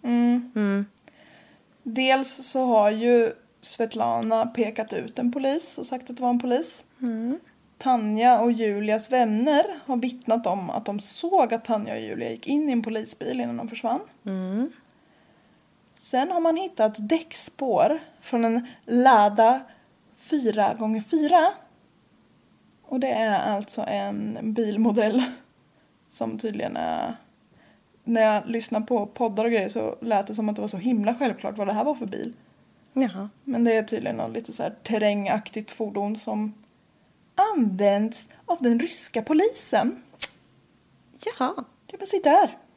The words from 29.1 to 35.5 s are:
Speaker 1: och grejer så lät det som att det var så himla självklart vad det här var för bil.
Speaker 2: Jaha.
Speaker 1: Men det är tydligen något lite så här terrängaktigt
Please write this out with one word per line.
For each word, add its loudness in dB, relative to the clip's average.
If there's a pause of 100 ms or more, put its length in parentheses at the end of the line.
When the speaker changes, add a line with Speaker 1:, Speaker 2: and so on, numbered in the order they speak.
Speaker 1:
och 2
grejer 2
så -4
lät 0
det -10
som -2
att -2
det -8
var -4
så -8
himla 0
självklart -4
vad -2
det -2
här 0
var 0
för -8
bil. -8 (600)
Speaker 2:
Jaha. -2 (140)
Speaker 1:
Men 0
det 4
är 4
tydligen -4
något -6
lite -10
så -8
här -6
terrängaktigt -2